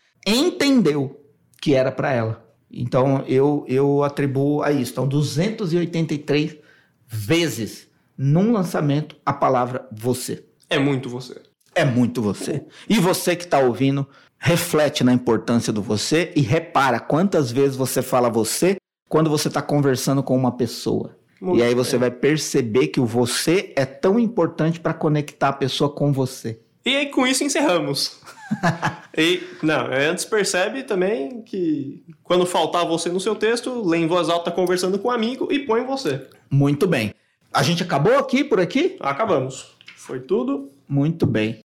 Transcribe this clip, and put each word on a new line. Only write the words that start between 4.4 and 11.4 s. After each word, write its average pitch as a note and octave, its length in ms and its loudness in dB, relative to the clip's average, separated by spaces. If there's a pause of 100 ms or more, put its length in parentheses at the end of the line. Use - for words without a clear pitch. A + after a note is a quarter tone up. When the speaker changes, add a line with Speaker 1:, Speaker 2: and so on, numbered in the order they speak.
Speaker 1:
a D3 100 2
isso. B2+ 200 0
Então, C3 160 -2
duzentas D3+ 680 0
e F3 40 2
oitenta E3 360 -2
e D3 40 -2
três D3+ 400 -2 (500)
vezes A2+ 800 -2 (300)
num E3 340 2
lançamento D#3+ 640 0 (100)
a C#3 60 0
palavra B2 600 0
"você". A#2+ 520 -4 (260)
Speaker 2:
É D#3+ 100 0
muito C#3 280 0
você. B2 340 -12 (320)